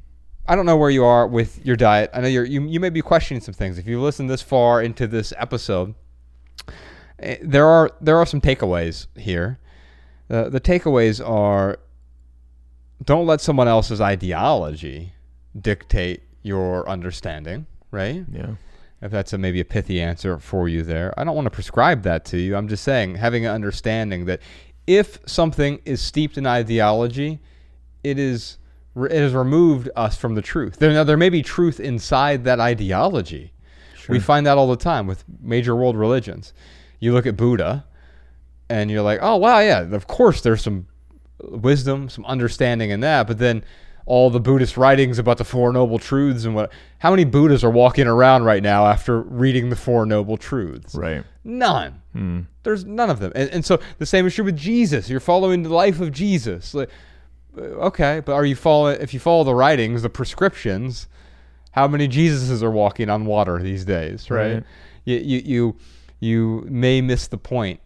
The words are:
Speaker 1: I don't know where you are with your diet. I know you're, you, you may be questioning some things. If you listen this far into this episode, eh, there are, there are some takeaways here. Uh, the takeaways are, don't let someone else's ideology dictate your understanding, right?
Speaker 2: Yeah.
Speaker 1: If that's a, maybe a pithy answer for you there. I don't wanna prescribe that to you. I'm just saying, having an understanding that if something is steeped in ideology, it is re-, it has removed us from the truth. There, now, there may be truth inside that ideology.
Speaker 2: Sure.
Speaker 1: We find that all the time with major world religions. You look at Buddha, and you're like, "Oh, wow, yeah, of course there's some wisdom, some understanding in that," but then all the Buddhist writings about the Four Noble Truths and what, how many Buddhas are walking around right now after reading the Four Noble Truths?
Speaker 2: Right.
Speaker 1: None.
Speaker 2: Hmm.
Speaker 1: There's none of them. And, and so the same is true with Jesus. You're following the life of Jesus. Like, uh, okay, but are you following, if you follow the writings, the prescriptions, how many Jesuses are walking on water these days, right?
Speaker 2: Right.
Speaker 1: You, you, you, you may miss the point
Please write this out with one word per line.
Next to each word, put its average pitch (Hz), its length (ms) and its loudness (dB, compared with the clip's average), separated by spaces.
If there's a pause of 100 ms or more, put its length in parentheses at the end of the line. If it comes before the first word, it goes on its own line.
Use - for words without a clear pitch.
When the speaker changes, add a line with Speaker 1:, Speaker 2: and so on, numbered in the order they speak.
(460)
Speaker 1:
I 175 100 2
don't 190 100 2
know 165 100 6
where 147 140 4
you 135 140 4
are 120 220 6
with 117 380 -2
your 123 120 2
diet. 107 360 4
I 123 80 -6
know 127 80 0
you're, 123 160 0
you, 139 240 -4
you 165 120 -2
may 180 100 -2
be 160 100 -4
questioning 143 400 0
some 95 140 -14
things. 92 240 -6
If 90 80 -10
you 117 140 -4
listen 143 260 -4
this 127 160 -4
far 120 400 4
into 117 240 -4
this 110 320 -4
episode, 107 560 -4 (1200)
eh, - 220 -10
there 147 260 4
are, 160 240 8 (120)
there 156 160 4
are 165 80 4
some 143 160 -4
takeaways 87 640 -2 (100)
here. 95 420 -4 (680)
Uh, 117 220 -2
the 131 100 -4
takeaways 131 680 2
are, 101 520 0 (1300)
don't 165 220 2
let 156 140 2
someone 131 280 2
else's 110 320 2
ideology 87 1120 -4 (460)
dictate 92 640 -4 (200)
your 92 460 -4
understanding, 90 760 -10 (240)
right? 113 400 -8
Speaker 2:
Yeah. - 240 -10 (480)
Speaker 1:
If 104 80 -10
that's 101 240 -6
a, - 40 -4
maybe 92 220 -2
a 87 60 -2
pithy 95 340 -4
answer 85 380 -4
for 90 300 -4
you 82 140 -2
there. 82 360 -6
I 143 60 -4
don't 160 120 -4
wanna 139 140 -4
prescribe 120 540 0
that 82 220 -2
to 90 120 -6
you. 95 180 -2
I'm 104 120 -4
just 104 160 -6
saying, 107 320 -2
having 117 280 -2
an 110 80 -2
understanding 107 720 -4
that 90 140 -4 (460)
if 202 400 2
something 147 580 -2
is 135 160 -6
steeped 151 380 -4
in 135 80 -4
ideology, 120 960 0 (640)
it 139 160 -4
is 127 380 -4 (380)
re-, 127 160 -4
it 160 100 0
has 135 140 0
removed 131 600 2
us 113 220 -2
from 113 180 -4
the 104 80 -2
truth. - 360 -6
There, 156 140 4
now, 151 120 4
there 147 140 2
may 180 100 4
be 175 140 0
truth 170 380 -2
inside 131 640 -2
that 123 160 2
ideology. 104 920 -2 (440)
Speaker 2:
Sure. - 180 -6
Speaker 1:
We 117 60 2
find 147 260 2
that 143 100 4
all 135 120 4
the 123 80 0
time 135 300 -2
with 92 180 -8 (160)
major 117 360 -2
world 123 200 0
religions. 107 560 -2 (460)
You 117 140 0
look 123 140 2
at 107 100 -4
Buddha, 117 480 0 (840)
and 107 200 -2
you're 107 120 -2
like, 104 200 0
"Oh, 214 140 2
wow, 220 240 4
yeah, 180 200 4
of 92 260 -6
course 214 360 4
there's 113 200 2
some 95 240 -6 (560)
wisdom, 135 680 -2
some 110 180 -16
understanding 120 640 -2
in 101 100 -4
that," 139 260 2
but 110 120 -4
then 117 260 0 (420)
all 127 220 6
the 120 120 2
Buddhist 127 360 2
writings 131 420 4
about 120 200 2
the - 60 -4
Four 123 280 0
Noble 120 260 2
Truths 139 460 -2
and 113 100 -2
what, 107 160 -2 (280)
how 165 120 2
many 185 140 4
Buddhas 143 400 4
are 113 60 6
walking 123 360 6
around 123 380 6
right 107 180 4
now 104 240 4
after 113 360 2
reading 123 480 0
the 120 60 -4
Four 117 280 0
Noble 107 320 -2
Truths? 92 580 -8
Speaker 2:
Right. 76 300 -6 (180)
Speaker 1:
None. 220 600 -4 (100)
Speaker 2:
Hmm. 90 280 -6 (240)
Speaker 1:
There's 190 200 -4
none 220 240 -2
of 135 100 0
them. 95 160 -6
And, 135 140 -2
and 165 160 -4
so 170 160 2 (160)
the 156 80 -8
same 185 220 2
is 180 80 -2
true 220 100 -4
with 180 140 -2
Jesus. 160 500 0
You're 131 120 -4
following 185 420 2
the 160 80 -6
life 175 300 2
of 160 120 -4
Jesus. 131 600 -4
Like, 139 160 -6 (680)
uh, - 60 -14
okay, 160 600 -2
but 143 100 -2
are 143 100 2
you 139 120 0
following, 147 440 2
if 135 140 -10
you 127 60 -8
follow 165 220 4
the 135 120 2
writings, 120 480 2
the 117 80 -4
prescriptions, 123 960 -4 (640)
how 135 160 2
many 147 180 0
Jesuses 131 560 0
are 113 80 0
walking 104 380 0
on 107 160 -2
water 104 380 0
these 95 240 -6
days, 92 440 -6
right? 113 260 -2
Speaker 2:
Right. 113 80 -8 (420)
Speaker 1:
You, 123 100 -2
you, 127 300 -4
you, 120 300 0 (440)
you 113 500 -2
may 127 300 2
miss 127 260 -2
the 107 120 -10
point 104 480 -6